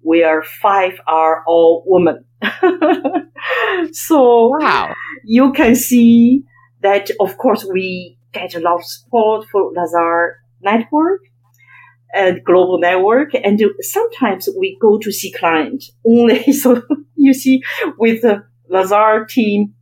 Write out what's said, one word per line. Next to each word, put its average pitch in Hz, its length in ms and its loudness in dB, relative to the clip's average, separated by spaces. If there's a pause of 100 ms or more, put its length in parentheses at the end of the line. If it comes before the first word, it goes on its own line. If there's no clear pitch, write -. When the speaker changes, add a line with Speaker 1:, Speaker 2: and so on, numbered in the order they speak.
Speaker 1:
We 165 180 2
are, 160 220 0
five 196 640 -2
are 160 400 0
all 170 380 4
women. 180 380 0 (160)
<laughs> 339 760 -2 (760)
So 240 560 2 (100)
Speaker 2:
Wow. 151 360 -2 (300)
Speaker 1:
you 247 280 2
can 247 240 2
see 240 680 4 (380)
that, 202 280 -2 (100)
of 190 180 -2
course, 233 260 -2
we 185 540 -8 (140)
get 180 220 -12
a 170 60 -8
lot 175 160 -2
of 175 80 -10
support 214 680 -4
for 190 240 -2
Lazard 170 600 -2 (260)
network 302 580 -2 (960)
and 185 300 -2
global 180 340 2
network. 190 560 0
And 202 260 0 (200)
sometimes 320 680 -4 (100)
we 190 220 -6
go 214 180 4
to 214 140 -8
see 185 200 -10
client 165 520 -4 (220)
only. 233 460 2
<laughs> - 0 -
So 247 300 0 (340)
you 269 180 4
see, 262 280 0 (360)
with 226 240 0
the 208 220 0 (240)
Lazard 208 600 0
team 208 540 -2